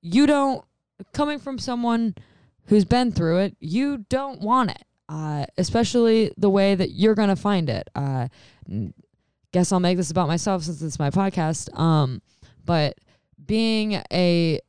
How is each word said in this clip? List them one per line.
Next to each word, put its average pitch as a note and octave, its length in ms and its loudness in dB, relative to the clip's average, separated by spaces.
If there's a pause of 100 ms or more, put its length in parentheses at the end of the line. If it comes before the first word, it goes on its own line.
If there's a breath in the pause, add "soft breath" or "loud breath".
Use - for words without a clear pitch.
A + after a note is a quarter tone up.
you G3 240 4
don't, C#4 400 2 (480)
coming D4 240 -2
from C4+ 220 -10
someone A#3 560 -2 (500 soft breath)
who's G#3 200 4
been B3 260 2
through E3+ 280 0
it, G3 200 -2
you A#3 500 -4
don't C4+ 300 -4
want A3+ 320 0
it, - 120 -16 (260)
uh, D#3 360 -4 (120)
especially A3+ 800 2
the G3+ 120 2
way G3 240 4
that F#3 180 -2
you're G#3+ 240 4
gonna G3+ 200 2
find F#3 340 0
it. G#2+ 240 -6
Uh, C3+ 340 -4 (420 soft breath)
n-, G2+ 240 -6 (580)
guess F3+ 200 2
I'll F#3 80 2
make F3+ 180 2
this D#3+ 140 -4
about E3+ 160 0
myself E3+ 360 -2
since D#3 180 -8
it's D#3+ 160 -8
my C#3+ 120 0
podcast, F3 680 -2
um, D3+ 440 2 (420 soft breath)
but D#3 340 0 (460)
being G#3+ 580 0 (120)
a E3+ 560 2